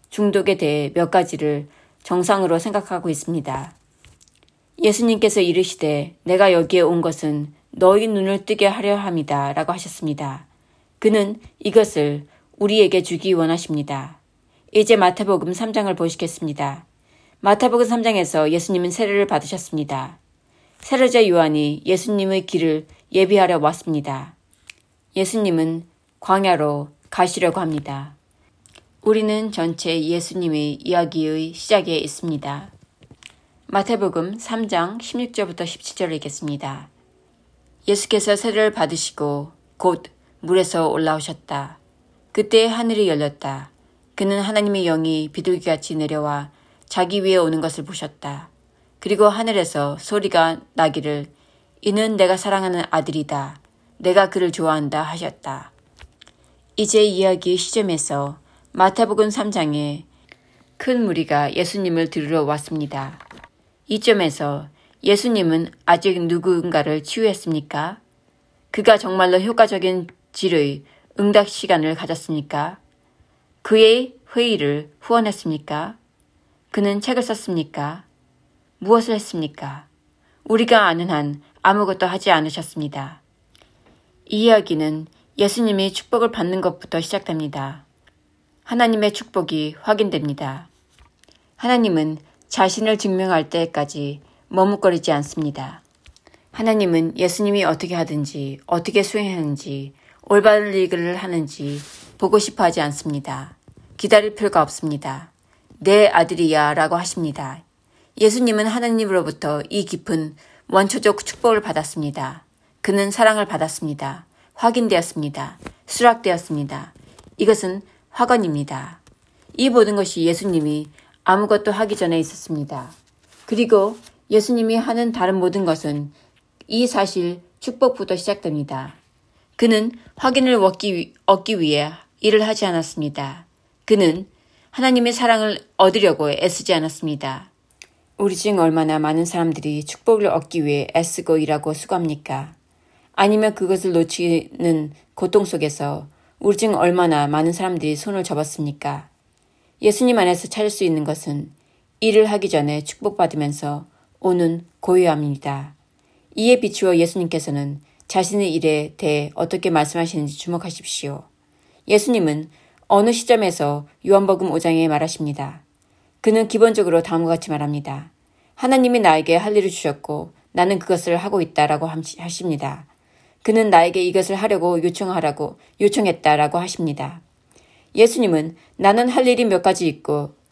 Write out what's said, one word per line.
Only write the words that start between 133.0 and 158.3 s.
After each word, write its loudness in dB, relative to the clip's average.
그는 2
하나님의 2
사랑을 0
얻으려고 4
애쓰지 -2
않았습니다. -6
우리 0
중 0
얼마나 2
많은 0
사람들이 -4
축복을 2
얻기 -2
위해 -2
애쓰고 0
일하고 -2
수고합니까? -6
아니면 2
그것을 -2
놓치는 0
고통 2
속에서 -6
우리 2
중 0
얼마나 2
많은 0
사람들이 -4
손을 -6
접었습니까? -6
예수님 4
안에서 2
찾을 -2
수 -4
있는 0
것은 -6
일을 6
하기 -2
전에 0
축복받으면서 -4
오는 0
고요함입니다. 0
이에 4
비추어 2
예수님께서는 -2
자신의 0